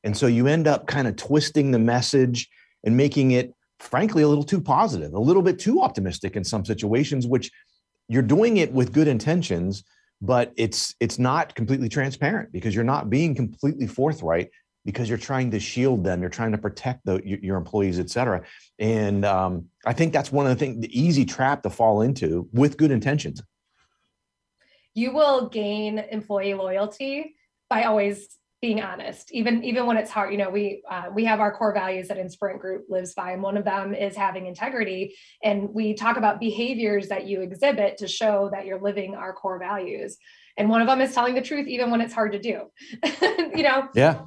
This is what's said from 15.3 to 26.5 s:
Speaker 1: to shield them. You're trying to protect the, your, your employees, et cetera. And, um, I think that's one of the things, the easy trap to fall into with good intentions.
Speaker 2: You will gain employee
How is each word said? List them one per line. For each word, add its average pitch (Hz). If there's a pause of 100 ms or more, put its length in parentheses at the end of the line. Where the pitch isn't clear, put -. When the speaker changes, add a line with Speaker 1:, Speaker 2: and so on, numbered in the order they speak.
Speaker 1:
to 107
shield 123
them. 90
You're 90
trying 113
to 107
protect 127
the, 95
your, 98
your 95
employees, 92
et 90
cetera. 120 (360)
And, 107
um, 92 (200)
I 117
think 165
that's 131
one 143
of 131
the 127
things, 127
the 113
easy 151
trap -
to 98
fall 110
into 87
with 143
good 151
intentions. 131 (1500)
Speaker 2:
You 254
will 277
gain 214
employee 208